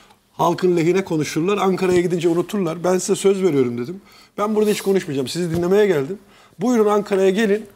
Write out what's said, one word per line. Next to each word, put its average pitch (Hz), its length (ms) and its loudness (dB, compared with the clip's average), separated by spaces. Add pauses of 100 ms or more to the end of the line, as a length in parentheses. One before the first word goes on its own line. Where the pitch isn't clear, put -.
(320)
halkın 175 440 0
lehine 180 280 2
konuşurlar. 170 540 -2
Ankara'ya 185 420 2
gidince 175 280 0
unuturlar. 170 560 -2
Ben 180 140 2
size 180 180 -2
söz 196 260 0
veriyorum 131 360 2
dedim. 160 220 -8 (380)
Ben 208 160 -2
burada 208 160 2
hiç 196 100 -2
konuşmayacağım. 156 480 -2
Sizi 165 280 -4
dinlemeye 190 300 2
geldim. 170 320 -2 (420)
Buyurun 220 300 2
Ankara'ya 196 400 0
gelin. 214 440 0